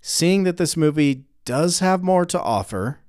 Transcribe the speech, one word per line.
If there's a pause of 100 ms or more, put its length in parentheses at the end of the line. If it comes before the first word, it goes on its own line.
seeing
that
this
movie (200)
does
have
more
to
offer